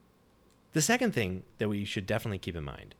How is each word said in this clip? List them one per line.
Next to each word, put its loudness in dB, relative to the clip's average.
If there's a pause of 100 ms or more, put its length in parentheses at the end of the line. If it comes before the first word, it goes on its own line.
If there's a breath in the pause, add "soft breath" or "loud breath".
(720)
the 4
second 4
thing 0 (160)
that 2
we 0
should -4
definitely 0
keep -6
in -4
mind -10